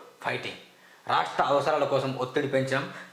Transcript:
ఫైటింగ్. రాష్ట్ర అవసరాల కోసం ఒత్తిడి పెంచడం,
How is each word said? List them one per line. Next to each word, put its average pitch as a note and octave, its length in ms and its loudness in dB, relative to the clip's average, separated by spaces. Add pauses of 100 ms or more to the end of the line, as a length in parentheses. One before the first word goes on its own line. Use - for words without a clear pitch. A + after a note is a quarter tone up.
(220)
ఫైటింగ్. B2 340 -4 (520)
రాష్ట్ర D#3+ 360 2
అవసరాల C#3+ 400 2
కోసం C3+ 320 0
ఒత్తిడి C3 320 -2
పెంచడం, C3+ 440 0 (200)